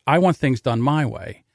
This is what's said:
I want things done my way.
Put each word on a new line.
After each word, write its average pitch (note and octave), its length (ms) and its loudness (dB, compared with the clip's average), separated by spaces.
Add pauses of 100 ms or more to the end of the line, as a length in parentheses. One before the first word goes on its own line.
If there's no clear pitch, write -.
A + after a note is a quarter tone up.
I D3+ 140 4
want F3+ 160 2
things C3 240 -2
done A#2 200 -2
my D3 240 0
way. G#2+ 380 -10 (120)